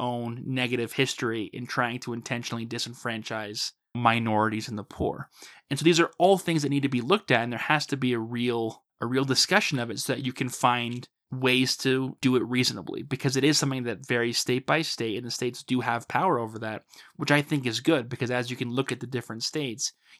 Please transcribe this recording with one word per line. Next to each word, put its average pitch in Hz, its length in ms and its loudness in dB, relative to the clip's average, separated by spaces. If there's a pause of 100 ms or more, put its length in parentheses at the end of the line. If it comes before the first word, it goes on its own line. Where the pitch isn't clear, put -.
own 120 460 -6
negative 123 480 -2
history 113 580 0
in 127 140 -8
trying 123 340 -2
to 120 140 -8
intentionally 117 520 -6
disenfranchise 113 1040 -6 (220)
minorities 110 720 2
and 107 100 -8
the 101 60 -8
poor." - 440 -4 (400)
And 139 100 -2
so 147 60 2
these 165 160 8
are 170 180 4
all 190 200 6
things 165 240 0
that 139 80 0
need 143 120 2
to 135 60 4
be 123 140 0
looked 175 280 2
at, 117 120 6
and 120 100 -4
there 113 60 -4
has 151 280 0
to 143 100 -4
be 127 160 2
a 120 60 0
real, 117 640 -2 (180)
a 120 60 -2
real 131 180 2
discussion 139 540 2
of 117 120 -4
it 104 100 -8
so - 140 -2
that 120 100 -4
you 123 80 -2
can 127 160 -4
find 120 600 0 (240)
ways 127 460 4
to 131 420 0
do 127 160 6
it 113 100 4
reasonably, 123 560 -2
because 131 340 -2
it 127 60 2
is 147 160 4
something 135 240 0
that 120 240 -6
varies 120 320 0
state 127 260 0
by 151 160 0
state, 113 360 -4
and 120 100 -6
the 117 40 -8
states - 340 -4
do 127 160 0
have 117 260 -2
power 151 320 0
over 110 220 -6
that, 110 240 -8 (320)
which 147 160 0
I 147 100 6
think 143 240 -2
is 113 140 -2
good, 131 280 2
because 127 220 -4
as 123 180 -2
you 127 80 -6
can 123 140 -4
look 127 220 -2
at 131 80 -8
the 123 80 -8
different 120 340 -8
states, 139 500 -4 (280)